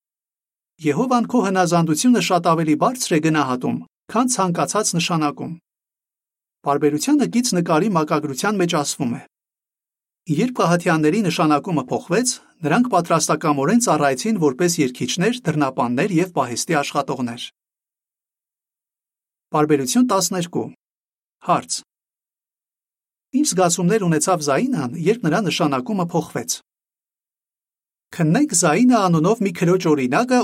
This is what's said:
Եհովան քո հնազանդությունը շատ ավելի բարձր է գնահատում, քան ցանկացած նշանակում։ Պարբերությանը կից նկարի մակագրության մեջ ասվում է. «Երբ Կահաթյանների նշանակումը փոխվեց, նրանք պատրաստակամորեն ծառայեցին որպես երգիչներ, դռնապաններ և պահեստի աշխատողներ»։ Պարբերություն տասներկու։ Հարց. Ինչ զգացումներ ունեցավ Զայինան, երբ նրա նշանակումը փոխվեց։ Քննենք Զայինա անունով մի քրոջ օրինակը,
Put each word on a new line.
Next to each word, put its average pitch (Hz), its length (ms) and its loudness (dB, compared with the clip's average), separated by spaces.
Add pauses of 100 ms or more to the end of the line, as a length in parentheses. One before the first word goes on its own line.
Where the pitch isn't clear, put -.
(800)
Եհովան 226 460 0
քո 247 140 0
հնազանդությունը 180 840 2
շատ 175 240 0
ավելի 160 320 2
բարձր 240 320 -2
է 160 80 2
գնահատում, 131 640 -2 (240)
քան 247 260 0
ցանկացած 185 640 -2
նշանակում։ 156 560 -2 (1120)
Պարբերությանը 151 600 2
կից 233 240 0
նկարի 175 400 0
մակագրության 156 720 -2
մեջ 175 180 0
ասվում 135 340 -4
է. - 80 -10 (1080)
«Երբ 202 280 0
Կահաթյանների 170 640 2
նշանակումը 151 640 0
փոխվեց, 180 480 -2 (260)
նրանք 190 300 2
պատրաստակամորեն 165 920 0
ծառայեցին 160 600 0
որպես 156 360 2
երգիչներ, 170 640 -2
դռնապաններ 139 760 -2
և 175 160 0
պահեստի 127 460 -4
աշխատողներ»։ 135 640 -4 (2000)
Պարբերություն 143 540 2
տասներկու։ 175 600 -2 (760)
Հարց. 156 280 -2 (1600)
Ինչ 151 140 0
զգացումներ 196 560 2
ունեցավ 170 400 2
Զայինան, 147 560 -2
երբ 202 240 0
նրա 170 180 0
նշանակումը 139 720 -2
փոխվեց։ 147 440 -4 (1600)
Քննենք 190 460 0
Զայինա 220 420 4
անունով 180 440 2
մի 196 100 -2
քրոջ 180 320 2
օրինակը, 156 560 2